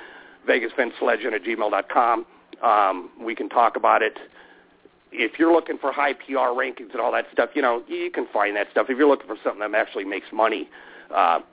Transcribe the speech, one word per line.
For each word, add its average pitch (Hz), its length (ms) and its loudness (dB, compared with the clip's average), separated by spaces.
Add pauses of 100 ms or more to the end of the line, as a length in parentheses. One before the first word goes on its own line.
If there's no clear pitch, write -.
(460)
vegas 117 300 0
vince 120 260 0
legend 117 320 0
at 101 80 -4
gmail 107 280 -2
dot 101 180 0
com. 117 360 2 (380)
Um, 101 480 2 (100)
we 117 140 -8
can 104 140 -8
talk 117 260 2
about 110 280 4
it. 107 140 -2 (920)
If 117 300 -4
you're 165 120 4
looking 160 260 0
for 139 120 -4
high 139 220 -2
P 135 240 -10
R 127 140 0
rankings 123 420 -6
and 120 80 -6
all 117 100 0
that 113 220 -2
stuff, 120 220 0
you 147 80 0
know, 120 260 0
you 175 240 -6
can 127 140 -6
find 104 300 -2
that 104 140 -4
stuff. 110 200 0
If 127 60 -4
you're 147 120 6
looking 139 180 2
for 107 160 -10
something 107 180 -6
that 107 140 -4
actually 107 300 -2
makes 95 260 -8
money, 110 380 0 (420)
uh, 85 300 2 (120)